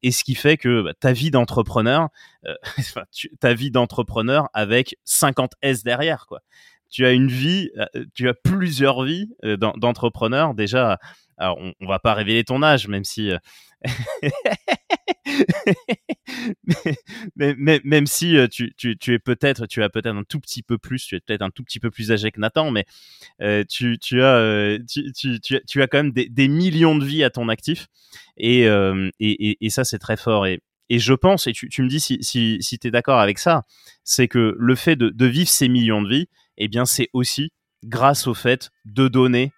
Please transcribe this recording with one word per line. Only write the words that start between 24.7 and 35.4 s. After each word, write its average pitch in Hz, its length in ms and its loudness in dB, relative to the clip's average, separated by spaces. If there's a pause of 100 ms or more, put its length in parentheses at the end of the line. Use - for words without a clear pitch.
tu, 139 260 -8
tu, 123 280 -4
tu - 160 -4
as, 131 40 -2
tu - 200 -4
as 135 60 4
quand 135 100 0
même 143 160 2
des, 120 160 -2
des 131 200 4
millions 160 460 4
de 143 120 0
vies 147 180 0
à 127 60 2
ton 117 180 -4
actif 113 380 -4 (500)
et, 117 320 4
euh, 95 400 2 (100)
et, 107 300 0
et, 107 160 -4
et 110 60 0
ça 131 140 -2
c'est 113 140 -6
très 110 200 -4
fort 104 280 2
et, 92 140 -2 (300)
et 117 80 4
je 113 160 4
pense, 185 320 2
et 123 60 -4
tu, - 180 -12
tu - 120 -2
me 127 60 2
dis 147 120 -2
si, - 220 -4
si, 113 380 0
si - 180 -6
t'es 123 120 -6
d'accord 120 280 4
avec 104 200 4
ça, 160 240 2 (420)
c'est - 240 2
que 113 300 2
le 120 160 4
fait 160 200 2
de, 120 140 2
de 113 160 0
vivre 135 240 2